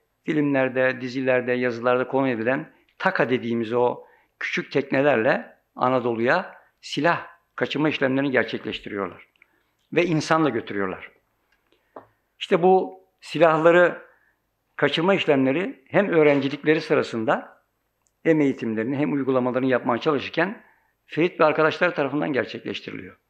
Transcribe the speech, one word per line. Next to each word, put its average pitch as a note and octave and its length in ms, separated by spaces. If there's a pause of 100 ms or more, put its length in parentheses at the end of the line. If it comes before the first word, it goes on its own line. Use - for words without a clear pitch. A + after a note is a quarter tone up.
(240)
filmlerde, C3 800
dizilerde, B2+ 500
yazılarda B2 560
konu C3+ 200
edilen B2+ 460 (240)
taka - 320
dediğimiz A#2 440
o B2 300 (360)
küçük - 320
teknelerle C3+ 840 (200)
Anadolu'ya B2 800 (260)
silah D#3 460 (280)
kaçırma C#3 340
işlemlerini C#3 420
gerçekleştiriyorlar. G#2 960 (680)
Ve E3 120
insan D#3+ 400
da C#3+ 40
götürüyorlar. G2+ 600 (1300)
İşte F3 240
bu F#3 400 (180)
silahları D#3+ 800 (720)
kaçırma D#3+ 380
işlemleri D3+ 720
hem F#3+ 220
öğrencilikleri D3 720
sırasında C3 800 (600)
hem D#3+ 180
eğitimlerini B2+ 560
hem D3+ 160
uygulamalarını C3 540
yapmaya A#2+ 320
çalışırken D#3+ 640 (420)
Ferit E3+ 340
ve E3 60
arkadaşları D#3 480
tarafından D3+ 400
gerçekleştiriliyor. G#2+ 840 (120)